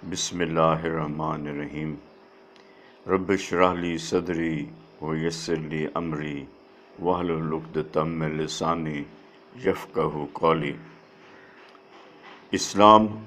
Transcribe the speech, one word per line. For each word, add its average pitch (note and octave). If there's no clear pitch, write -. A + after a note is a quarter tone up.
बिस्मिल्लाहिर्रहमानिर्रहीम। D#2+
रब्बि F#2
इश्रह F2+
ली F2
सदरी E2
व D#2
यस्सिर E2
ली D#2
अमरी D2+
वाहलुल E2+
उक़दतम D#2+
मिन D#2
लिसानी D#2
यफ़क़हू D#2
क़ौली। D#2+
इस्लाम G#2+